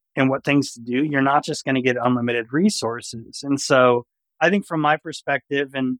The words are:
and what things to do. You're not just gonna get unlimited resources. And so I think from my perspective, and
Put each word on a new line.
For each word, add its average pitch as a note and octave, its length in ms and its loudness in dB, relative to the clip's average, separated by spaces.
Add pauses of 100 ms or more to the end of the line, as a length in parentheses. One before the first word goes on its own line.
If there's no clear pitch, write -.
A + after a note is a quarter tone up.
(140)
and C3+ 160 2
what C3+ 140 -2
things C#3+ 280 2
to - 80 -18
do. B2 240 -2
You're C#3+ 180 0
not C#3 220 0
just - 200 -8
gonna C3+ 180 -2
get B2 180 2
unlimited A#2+ 520 0
resources. A#2+ 920 -2
And C#3 180 -2
so B2 440 4 (360)
I E3 100 4
think G3 160 0
from E3 140 -4
my D3+ 160 2
perspective, C#3+ 800 -4
and C3 240 -2